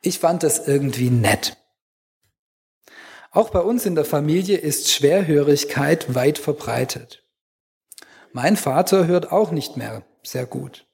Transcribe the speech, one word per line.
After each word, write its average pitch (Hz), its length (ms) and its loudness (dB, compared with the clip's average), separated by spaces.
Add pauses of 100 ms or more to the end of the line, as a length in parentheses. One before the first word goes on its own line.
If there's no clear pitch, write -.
Ich - 180 -4
fand 170 240 0
das - 240 0
irgendwie 127 420 0
nett. 117 480 0 (1700)
Auch 226 200 2
bei 185 80 2
uns 226 260 0
in 185 80 0
der 156 120 0
Familie 170 520 0
ist - 340 -4
Schwerhörigkeit 147 1200 2
weit 135 240 0
verbreitet. - 840 -6 (1080)
Mein 156 240 2
Vater 175 480 2
hört 175 260 0
auch 185 200 2
nicht 147 260 -6
mehr 110 260 -10 (200)
sehr 127 240 -8
gut. - 460 -12